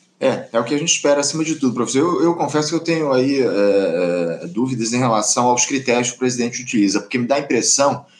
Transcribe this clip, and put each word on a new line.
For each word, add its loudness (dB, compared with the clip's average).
É, -2
é 2
o -2
que -4
a 0
gente 0
espera 2
acima -2
de -2
tudo, 0
professor. 0
Eu, 2
eu 2
confesso -2
que -4
eu 0
tenho -2
aí, 2
é, 0
é, -10
dúvidas -4
em 0
relação 2
aos 2
critérios 0
que -12
o -18
presidente -2
utiliza, 0
porque -6
me -2
dá 2
a 0
impressão 0